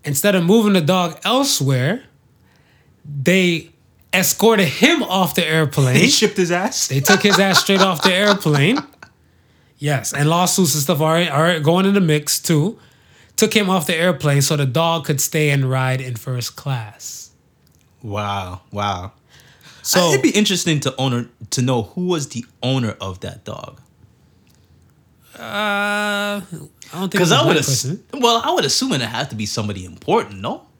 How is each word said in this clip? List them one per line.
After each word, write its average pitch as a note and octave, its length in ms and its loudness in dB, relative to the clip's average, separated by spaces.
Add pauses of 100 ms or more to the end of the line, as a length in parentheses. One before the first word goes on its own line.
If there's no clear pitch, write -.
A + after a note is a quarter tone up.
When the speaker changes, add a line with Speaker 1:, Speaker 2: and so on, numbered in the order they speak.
Speaker 1:
Instead F#3+ 320 0
of F3+ 80 2
moving G#3 300 4
the F#3 80 2
dog E3+ 420 0
elsewhere, F3+ 800 0 (1000)
they E3 680 0 (440)
escorted G3 540 2
him C#4 360 2
off F#3 320 0
the E3+ 120 0
airplane. D3+ 480 2
Speaker 2:
They F#3 120 6
shipped G#3+ 300 2
his F3 140 0
ass? F3+ 360 -2
Speaker 1:
They C#3 140 -2
took C#3+ 200 4
his G3+ 180 4
ass G3 240 2
straight G3 180 2
off F#3 220 2
the F#3 100 2
airplane. G3 720 2
Speaker 2:
<laughs> - 40 -20 (920)
Speaker 1:
Yes, C#3+ 320 -2
and C#3+ 160 0
lawsuits F3 460 2
and D3 80 -2
stuff D3 200 0
are, D#3+ 200 2
are D#3+ 380 0
going E3+ 260 2
in G3 80 2
the G3+ 80 4
mix D3+ 400 0
too. E3+ 380 0 (560)
Took G#3+ 200 2
him G3+ 140 2
off F#3 160 0
the F3+ 100 -2
airplane D3 460 2
so D3+ 140 0
the C#3+ 100 0
dog E3 400 0
could C#3+ 160 -2
stay D3+ 300 0
and C3+ 180 0
ride C3 320 -2
in B2+ 140 -8
first B2 400 -8
class. - 760 -10 (720)
Speaker 2:
Wow, G2+ 600 -6 (100)
wow. G2+ 400 -4 (720)
Speaker 1:
So F3+ 260 2
Speaker 2:
It'd D3+ 140 2
be C4 80 4
interesting F3+ 480 0
to - 180 -4
owner, B2 320 -2 (220)
to B2+ 100 -2
know B2 220 0
who F3+ 240 -6
was D#3+ 220 -2
the A#2 140 -10 (200)
owner B2+ 360 -2
of F#2+ 200 -10
that - 260 -14
dog. - 340 -14 (1600)
Speaker 1:
Uh, G#3 1040 -4
I - 0 -
don't - 680 -10
think - 20 -
Speaker 2:
'Cause F3+ 180 4
Speaker 1:
it's B3+ 80 6
a - 40 2
Speaker 2:
I - 20 2
would - 80 4
Speaker 1:
black D#3 60 4
Speaker 2:
ass-, C3+ 80 -2 (160)
Speaker 1:
person. D3+ 200 -6 (120)
Speaker 2:
well, A#3 280 4
I D4+ 100 0
would F4+ 120 0
assume C4 280 -2
it C3+ 80 -2
had A#2 280 -6
to A2+ 60 -12
be G#2+ 100 -6
somebody G2+ 400 -6
important, G#2 560 -2
no? E3 220 -8 (160)